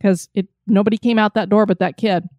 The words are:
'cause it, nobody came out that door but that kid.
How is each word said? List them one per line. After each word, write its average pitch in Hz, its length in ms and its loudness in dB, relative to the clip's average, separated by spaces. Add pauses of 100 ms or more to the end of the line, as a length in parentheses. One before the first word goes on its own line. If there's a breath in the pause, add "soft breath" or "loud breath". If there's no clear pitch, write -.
'cause 190 320 0
it, 190 140 -4 (200)
nobody 208 300 2
came 233 220 -2
out 208 160 0
that 196 160 -4
door 208 160 4
but 190 120 -2
that 185 200 -4
kid. 185 260 -2 (140)